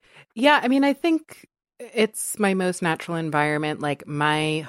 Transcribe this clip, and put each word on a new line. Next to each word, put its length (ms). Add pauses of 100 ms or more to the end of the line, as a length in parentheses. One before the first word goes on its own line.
(360)
Yeah, 260
I 60
mean, 160
I 100
think 520 (340)
it's 600
my 140
most 280
natural 360
environment. 640
Like, 260
my 600